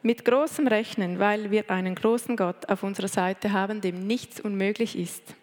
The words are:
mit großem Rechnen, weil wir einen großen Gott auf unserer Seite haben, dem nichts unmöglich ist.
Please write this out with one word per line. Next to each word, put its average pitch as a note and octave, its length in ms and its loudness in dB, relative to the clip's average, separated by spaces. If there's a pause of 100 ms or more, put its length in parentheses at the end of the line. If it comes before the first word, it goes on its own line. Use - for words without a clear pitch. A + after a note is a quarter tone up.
mit A#3 240 2
großem C#4+ 400 4
Rechnen, G#3+ 540 0
weil G#3 320 2
wir G#3 180 2
einen F#3 240 0
großen A#3 440 0
Gott F3+ 320 -2
auf G3 120 0
unserer G3 260 -4
Seite F#3+ 440 -2
haben, G3+ 300 -2
dem F#3 260 -4
nichts - 340 -4
unmöglich G#3 560 -2
ist. - 460 -8